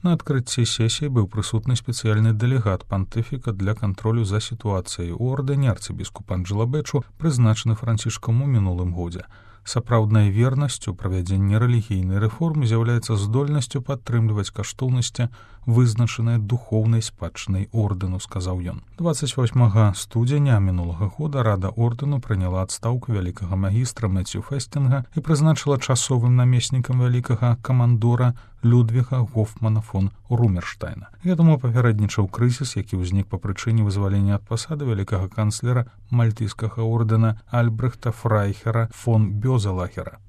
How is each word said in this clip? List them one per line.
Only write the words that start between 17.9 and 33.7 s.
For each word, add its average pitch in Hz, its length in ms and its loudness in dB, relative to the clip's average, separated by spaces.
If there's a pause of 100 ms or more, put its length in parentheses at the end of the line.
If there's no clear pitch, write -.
сказаў 92 400 -6 (140)
ён. - 100 -12 (160)
Дваццаць 160 380 -2
восьмага 113 580 4
студзеня 127 640 2
мінулага 90 560 0
года 143 320 -2
Рада 95 240 0
ордэну 120 480 0
прыняла 92 480 -2
адстаўку 120 480 -4
вялікага 90 400 -4
магістра 101 560 0
Мэцю 95 320 -2
Фэстынга 135 640 0 (100)
і 156 80 -2
прызначыла 147 560 2
часовым 123 560 2
намеснікам 123 720 2
вялікага 120 540 0
камандора 120 720 4 (300)
Людвіга 120 540 4 (160)
Гофмана 110 480 0
фон 98 300 -2 (180)
Румерштайна. - 800 -2 (140)
Гэтаму 165 360 6
папярэднічаў 113 720 2
крызіс, 123 480 -2
які 92 240 -4
ўзнік 95 240 0
па 95 160 -6
прычыне 110 400 0